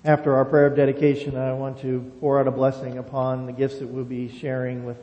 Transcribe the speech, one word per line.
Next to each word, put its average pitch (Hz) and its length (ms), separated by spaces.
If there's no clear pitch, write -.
After 143 220
our 131 100
prayer 143 220
of 139 80
dedication, 139 600
I 131 180
want 131 280
to 127 380
pour 139 200
out 135 80
a 127 40
blessing 127 480
upon 131 480
the 127 40
gifts 131 280
that 127 80
we'll 127 160
be 123 260
sharing 127 560
with 120 180